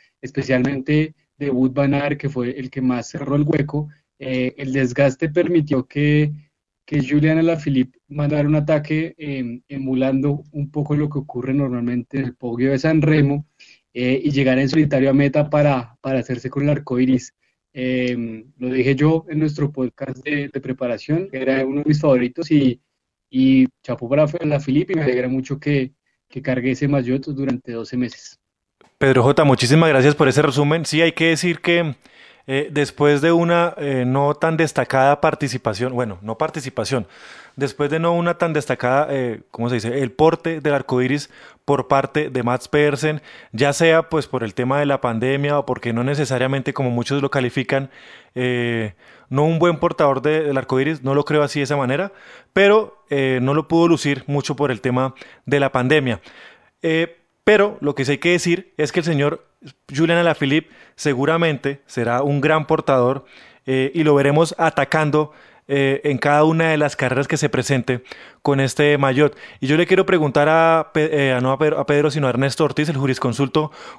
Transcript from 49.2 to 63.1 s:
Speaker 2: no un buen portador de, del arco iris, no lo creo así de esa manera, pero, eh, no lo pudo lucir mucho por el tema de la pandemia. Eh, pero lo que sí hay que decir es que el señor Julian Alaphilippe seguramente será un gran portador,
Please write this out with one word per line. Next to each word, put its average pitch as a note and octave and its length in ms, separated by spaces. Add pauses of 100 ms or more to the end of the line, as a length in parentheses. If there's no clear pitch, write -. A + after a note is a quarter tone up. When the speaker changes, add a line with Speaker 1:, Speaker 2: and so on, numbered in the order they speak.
Speaker 2:
no C#3+ 160
un E3 120
buen E3+ 220
portador D3 420
de, D#3 220
del C#3+ 140
arco C3 220
iris, C#3+ 240
no C3+ 120
lo C#3+ 100
creo D3+ 160
así D3 200
de - 20
esa C#3+ 140
manera, C#3+ 340 (420)
pero, G3+ 560
eh, C3+ 320
no C3+ 140
lo D3+ 120
pudo E3 200
lucir C#3 400
mucho C#3+ 280
por C#3 140
el A#2+ 120
tema B2+ 340 (320)
de C#3 120
la C#3 120
pandemia. B2+ 500 (640)
Eh, E3 340 (260)
pero G#3 360
lo C#3+ 160
que C3+ 100
sí C3 60
hay C#3 80
que F3 120
decir F3 460
es D3+ 140
que F#3 80
el D#3 60
señor D3 400 (500)
Julian E3 220
Alaphilippe D#3+ 520 (260)
seguramente C#3+ 880
será A#2+ 360
un C#3+ 200
gran D#3 260
portador, C#3 580 (400)